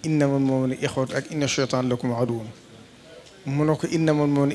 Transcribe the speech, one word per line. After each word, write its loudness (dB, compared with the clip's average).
innamal 2
mu'minuuna 0
ixwatun -2
ak -4
inna -2
shaytaana 0
lakum -2
aduwwun." -2
Mu 0
ne 4
ko, -6
"Innamal 2
mu'minuuna 2